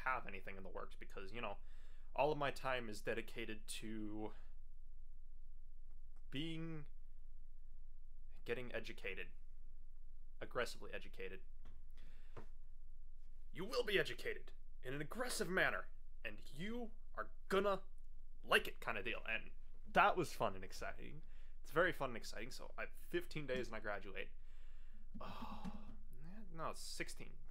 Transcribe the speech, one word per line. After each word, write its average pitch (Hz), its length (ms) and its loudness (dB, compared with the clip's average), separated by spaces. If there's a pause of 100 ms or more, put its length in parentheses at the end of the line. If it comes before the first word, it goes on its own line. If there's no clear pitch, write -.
have 127 220 4
anything 98 300 -2
in 98 60 -2
the 104 80 -2
works 107 280 -2
because, 101 340 -2
you 117 80 -2
know, 101 160 0 (580)
all 147 180 6
of 147 60 2
my 143 120 4
time 127 380 2
is 104 120 0
dedicated 113 580 0 (220)
to 107 500 0 (2000)
being, 160 540 0 (1600)
getting 120 300 0
educated. 107 520 -2 (1160)
Aggressively 113 520 0
educated. 95 460 -2 (2000)
You 165 120 -2
will 240 200 0
be 208 140 6
educated 123 520 2 (320)
in 131 100 0
an 143 80 0
aggressive 220 480 0
manner, 139 380 4 (380)
and 110 120 -2 (220)
you 220 300 0 (280)
are 110 120 -2 (200)
gonna 196 320 6 (680)
like 135 200 8
it - 120 -2
kinda 113 220 0
deal. 110 200 0 (100)
And 113 180 0 (420)
that 190 240 10
was 175 160 2
fun 104 220 4
and 95 100 -2
exciting. - 580 -2 (400)
It's - 100 -2
very 170 200 8
fun 135 180 0
and 117 60 -2
exciting. 107 340 -2
So - 260 -4
I 110 60 -2
have 113 80 -2 (200)
fifteen 160 360 0
days 127 200 2
and 113 100 -2
I 107 40 -2
graduate. 101 480 0 (920)
Oh, - 520 -2 (840)
no, 160 140 0
it's - 120 -2
sixteen, - 480 -2 (200)